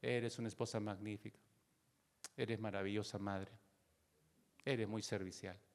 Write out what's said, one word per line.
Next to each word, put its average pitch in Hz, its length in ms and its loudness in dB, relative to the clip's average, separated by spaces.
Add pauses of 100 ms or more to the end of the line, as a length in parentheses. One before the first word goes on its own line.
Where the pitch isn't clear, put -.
Eres 120 380 2
una 117 100 0
esposa 113 320 0
magnífica. 104 580 -4 (960)
Eres 120 220 2
maravillosa 101 600 0
madre. 98 340 -2 (1120)
Eres 117 240 2
muy 107 140 0
servicial. 95 560 -2 (160)